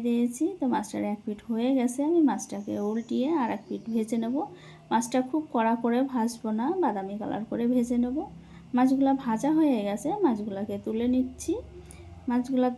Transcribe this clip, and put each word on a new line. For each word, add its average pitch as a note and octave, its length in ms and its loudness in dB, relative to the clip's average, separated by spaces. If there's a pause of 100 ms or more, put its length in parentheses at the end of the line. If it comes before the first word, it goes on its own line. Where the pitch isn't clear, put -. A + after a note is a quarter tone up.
দিয়েছি। A#3+ 400 2 (120)
তো - 80 -4 (100)
মাছটার G#3 380 -4
এক G#3 100 -6
পিঠ G#3 160 -6 (100)
হয়ে A#3 300 0
গেছে, B3 200 0 (100)
আমি E4+ 200 4
মাছটাকে G#3 440 -4 (160)
উল্টিয়ে A#3 400 0 (120)
আর A#3 160 0
এক G#3 100 -12
পিঠ G3+ 160 -6 (120)
ভেজে A3+ 280 0
নেব। A#3 140 -2 (520)
মাছটা A#3 300 2 (120)
খুব D#4 120 0 (120)
কড়া A3+ 280 4
করে A#3 160 2 (140)
ভাজবো A3+ 360 -2 (100)
না, A#3 80 0 (160)
বাদামি G3+ 380 -2
কালার G3+ 300 -4
করে A3 220 -2
ভেজে A#3+ 320 2
নেব। B3+ 120 -2 (600)
মাছগুলা C4+ 360 6 (120)
ভাজা A#3 340 0
হয়ে C#4+ 200 4 (100)
গেছে, G#3+ 200 -4 (160)
মাছগুলাকে G#3 500 -2 (100)
তুলে A3 300 -2
নিচ্ছি। B3+ 400 -2 (760)
মাছগুলা B3 480 2